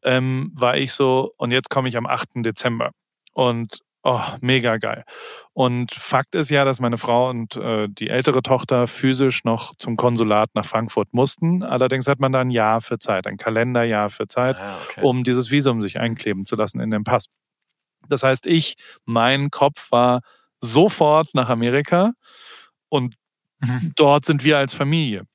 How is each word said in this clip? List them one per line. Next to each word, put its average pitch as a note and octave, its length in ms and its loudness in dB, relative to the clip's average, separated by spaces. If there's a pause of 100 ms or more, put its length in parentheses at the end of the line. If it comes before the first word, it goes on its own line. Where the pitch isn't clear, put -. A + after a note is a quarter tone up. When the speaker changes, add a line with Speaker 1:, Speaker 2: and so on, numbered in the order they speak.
Speaker 1:
ähm, C3 520 -2
war B2+ 220 2
ich C#3 160 -2
so, C3 440 2
"Und A#2+ 140 -4
jetzt B2+ 180 -2
komme C3 200 -2
ich A#2+ 80 -4
am A#2 100 -6
achten B2 360 -4
Dezember." A2+ 480 -2 (420)
Und, A#2 480 -2 (220)
oh, B2 180 0 (200)
mega B2 360 2
geil. G#2+ 260 -6 (500)
Und B2 380 0
Fakt - 440 -2
ist D3+ 140 0
ja, C#3+ 160 4
dass C3 140 0
meine A#2 180 -2
Frau A#2+ 320 0
und, A2+ 260 -8
äh, A2 340 -2
die G#2 200 -10
ältere B2+ 320 2
Tochter B2 460 0
physisch C3 560 0
noch A2+ 340 -4
zum A#2 200 -6
Konsulat A2 580 2
nach G#2 100 -4
Frankfurt A2 480 -4
mussten. E3 500 0
Allerdings B2+ 440 0
hat C#3 120 0
man C3+ 120 0
da C3 100 2
ein B2+ 100 0
Jahr A2+ 300 2
für A#2 180 -8
Zeit, F#2+ 280 -4
ein G2+ 100 -10
Kalenderjahr A2+ 720 0
für G#2+ 180 -8
Zeit, B2+ 300 -2
Speaker 2:
Ah, G2 240 -10
okay. - 220 -8
Speaker 1:
um B2+ 200 2
dieses B2 280 0
Visum C3 300 2
sich G2 180 -4
einkleben G#2+ 460 -4
zu - 100 -4
lassen G#2+ 240 -2
in A2 120 -4
den G#2+ 120 -2
Pass. A2+ 240 0 (840)
Das C#3 140 0
heißt, C3 240 2
ich, E3 280 2 (300)
mein B2+ 460 2
Kopf - 400 0
war B2 300 4 (380)
sofort D3+ 720 4
nach B2+ 160 0
Amerika C#3+ 640 2 (760)
und B2 260 -2 (440)
Speaker 3:
Mhm. B2+ 360 -4
Speaker 1:
dort C#3+ 300 6
sind D3+ 180 0
wir D3+ 160 4
als C#3 160 -2
Familie. C#3 480 -2 (120)